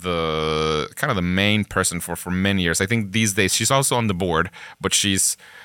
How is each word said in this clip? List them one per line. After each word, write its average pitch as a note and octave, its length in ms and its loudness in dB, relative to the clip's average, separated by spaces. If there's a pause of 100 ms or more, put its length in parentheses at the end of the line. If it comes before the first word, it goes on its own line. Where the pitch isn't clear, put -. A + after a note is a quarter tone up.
the, D#2 960 0
kind D3 160 -6
of A#2 40 0
the F#2 60 -2
main G2+ 440 2
person F2+ 340 -2
for, E2+ 160 -6
for - 160 -6
many F#2+ 320 2
years. E2 180 2
I F#2+ 40 0
think G#2 260 0
these A2 220 0
days F#2+ 200 2
she's - 180 0
also C3+ 240 2
on A#2 120 0
the G#2 60 0
board, F2 360 0 (320)
but - 120 -2
she's, - 440 2 (280)